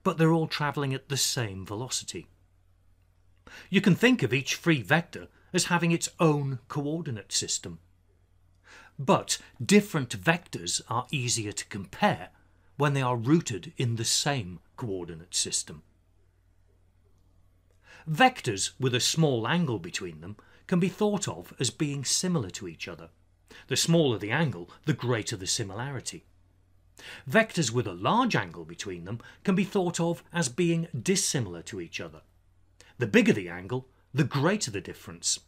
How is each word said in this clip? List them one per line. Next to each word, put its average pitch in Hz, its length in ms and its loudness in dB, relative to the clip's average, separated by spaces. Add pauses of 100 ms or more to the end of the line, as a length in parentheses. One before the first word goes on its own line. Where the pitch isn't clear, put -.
but 165 160 0
they're 160 140 6
all 165 160 4
travelling 143 460 -2
at - 160 -8
the 135 80 -2
same 95 480 -2
velocity. 104 640 -6 (1400)
You 190 120 6
can 185 140 6
think 247 280 4
of 120 100 0
each 135 220 0
free 160 260 2
vector 101 460 0 (240)
as 175 140 2
having 170 260 2
its 165 180 0 (100)
own 143 480 2
coordinate 147 680 -6
system. - 460 -4 (1200)
But 139 420 2 (240)
different 156 580 4
vectors 101 680 -2
are 120 220 -2
easier 120 400 -2
to - 140 -10
compare - 640 -2 (480)
when 143 160 4
they 139 80 0
are 123 160 0
rooted 120 600 2
in 117 200 0
the 113 80 -2
same 104 540 0 (180)
coordinate 87 580 -8
system. - 480 -4 (2250)
Vectors 156 680 2
with 127 160 2
a 120 60 2
small 131 460 2
angle 139 320 0
between 82 420 -10
them 98 160 -12 (300)
can 185 120 2
be 185 80 4
thought 208 400 0
of 117 320 -10
as 123 120 0
being 143 340 -4
similar 165 460 0
to 95 180 -10
each - 180 -12
other. 82 220 -14 (580)
The 135 80 2
smaller 151 420 4
the 101 140 -4
angle, 120 380 0 (160)
the 156 80 2
greater 120 420 0
the 92 120 -8
similarity. 117 760 -6 (1040)
Vectors 170 420 2
with 117 160 0
a 95 60 -8
large 175 420 2
angle 85 300 -4
between 85 400 -10
them 113 140 -8 (260)
can 196 100 4
be 196 80 2
thought 175 380 -2
of 165 200 -2 (120)
as 170 160 0
being 165 380 0 (140)
dissimilar 113 600 0
to - 180 -10
each 85 220 -10
other. 78 200 -14 (760)
The 120 100 -2
bigger 208 240 6
the 95 160 0
angle, 95 400 -8 (260)
the 131 120 2
greater 165 440 0
the 101 120 -6
difference. - 640 -6